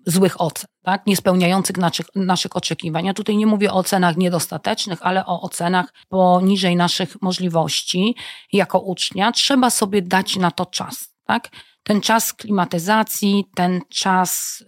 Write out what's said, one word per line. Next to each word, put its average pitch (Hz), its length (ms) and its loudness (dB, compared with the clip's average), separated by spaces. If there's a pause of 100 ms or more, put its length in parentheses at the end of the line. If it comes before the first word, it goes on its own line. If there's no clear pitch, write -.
złych 185 360 2
ocen, - 260 -4 (160)
tak? 190 220 -2
Niespełniających 185 720 2
naszych, 170 280 -2 (100)
naszych 185 400 -2
oczekiwań. 165 500 -4
Ja 196 80 -2
tutaj 208 240 -2
nie 214 100 2
mówię 208 240 2
o - 40 -8
ocenach 180 420 2
niedostatecznych, 175 840 -2
ale 185 240 -2
o 175 160 -4
ocenach 180 520 -2 (160)
poniżej 185 640 4
naszych 175 460 -2
możliwości 180 920 -2 (380)
jako 190 260 2
ucznia. 190 520 -2
Trzeba 247 380 2
sobie 208 320 2
dać 190 340 0
na 180 160 2
to 180 140 -4
czas, - 480 -12 (120)
tak? - 240 -2 (340)
Ten 208 180 0
czas 220 320 2
klimatyzacji, 202 1120 0 (100)
ten 180 340 0
czas, - 800 -2